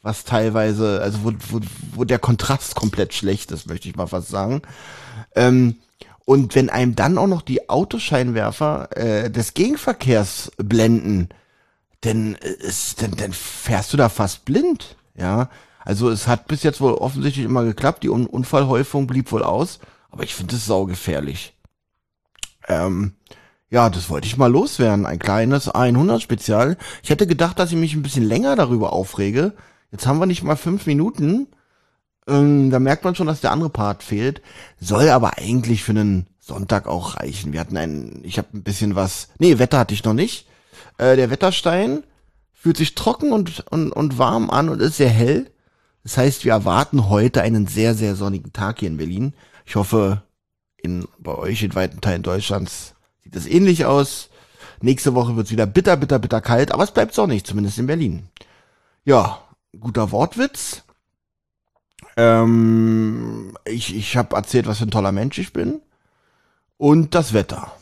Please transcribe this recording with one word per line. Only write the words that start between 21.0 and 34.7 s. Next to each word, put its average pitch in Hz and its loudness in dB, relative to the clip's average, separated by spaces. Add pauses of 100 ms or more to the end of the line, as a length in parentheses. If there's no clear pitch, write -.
Ähm, 92 -2 (540)
ja, 117 4
das 87 -6
wollte 82 -4
ich 117 -6
mal 131 4
loswerden, 120 2
ein 82 -6
kleines 113 0
A - -2
einhundert 147 2
Spezial. 120 0 (240)
Ich - -8
hätte 165 4
gedacht, 170 0
dass 175 0
ich 170 -2
mich 160 0
ein 151 -2
bisschen 135 -2
länger 127 2
darüber 120 0
aufrege. 104 -2 (360)
Jetzt 107 -8
haben 147 2
wir 190 2
nicht 180 -2
mal 151 0
fünf 170 -4
Minuten. 170 0 (800)
Ähm, 143 6
da 127 2
merkt 135 2
man 180 0
schon, 175 0
dass 151 -2
der - 0
andere 151 -2
Part 104 -4
fehlt. 113 -4 (380)